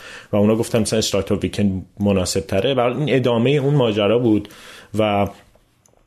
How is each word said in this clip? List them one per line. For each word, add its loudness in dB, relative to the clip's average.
و -2
اونا 4
گفتن -2
مثلاً -2
استارتاپ -2
ویکند -2
مناسب 0
تره. -2
برای 0
این 0
ادامهٔ 2
اون 0
ماجرا 2
بود 2
و، 4
اه، 0